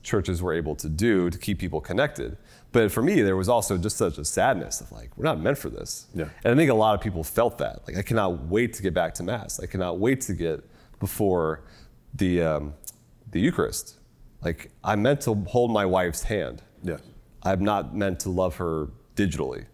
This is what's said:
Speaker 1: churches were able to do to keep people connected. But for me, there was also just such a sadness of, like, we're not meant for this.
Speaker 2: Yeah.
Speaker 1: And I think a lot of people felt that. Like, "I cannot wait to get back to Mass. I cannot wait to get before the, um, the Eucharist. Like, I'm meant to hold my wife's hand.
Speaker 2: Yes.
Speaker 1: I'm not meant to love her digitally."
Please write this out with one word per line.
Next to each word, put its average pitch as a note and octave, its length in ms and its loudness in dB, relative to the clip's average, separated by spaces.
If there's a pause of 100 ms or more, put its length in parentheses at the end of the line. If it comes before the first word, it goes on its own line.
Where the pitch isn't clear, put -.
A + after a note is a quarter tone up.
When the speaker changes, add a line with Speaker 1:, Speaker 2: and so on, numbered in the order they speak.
Speaker 1:
churches F#2 400 0
were F2+ 100 0
able D#2 240 -2
to - 120 -10
do F2+ 420 2
to - 80 -8
keep G2 200 -2
people D#2+ 220 -4
connected. F#2 560 -4 (360)
But A2 200 6
for A2 80 0
me, D#3+ 220 4
there F#2+ 140 4
was F#2+ 120 0
also A2 300 2
just F#2+ 180 -2
such F2 220 0
a D2 60 -8
sadness F#2+ 560 0
of, - 120 -16
like, - 240 -16
we're - 80 -6
not D3+ 160 0
meant C#3+ 160 0
for - 140 -8
this. - 440 -10
Speaker 2:
Yeah. D#2+ 140 -4 (160)
Speaker 1:
And A#2 80 4
I B2+ 40 6
think D3+ 140 6
a A#2+ 40 6
lot A2 200 6
of G2 60 0
people F2 240 -4
felt - 340 0
that. - 280 -6
Like, - 100 -8
"I G2 60 -2
cannot F#2 440 0
wait A2+ 280 0
to - 80 -10
get F#2 100 0
back E2 220 0
to - 80 -8
Mass. G2 380 -6
I F#2 60 -8
cannot F2+ 320 -4
wait B2+ 240 2
to G2+ 120 -4
get D#2+ 280 -2 (360)
before F2 640 0 (500)
the, F2+ 300 2
um, D2 320 -2 (560)
the E2+ 100 -2
Eucharist. - 540 -2 (480)
Like, - 280 -6 (140)
I'm G#2 160 2
meant C#3 220 2
to A2+ 120 0
hold A#2 360 0
my G#2 160 2
wife's F2+ 380 0
hand. D#2 360 -2 (220)
Speaker 2:
Yes. E2+ 180 -6 (420)
Speaker 1:
I'm F#2+ 220 2
not G2+ 320 0
meant G2 240 0
to G2 100 -4
love F2+ 260 0
her D#2+ 320 -2 (280)
digitally." D2+ 580 -2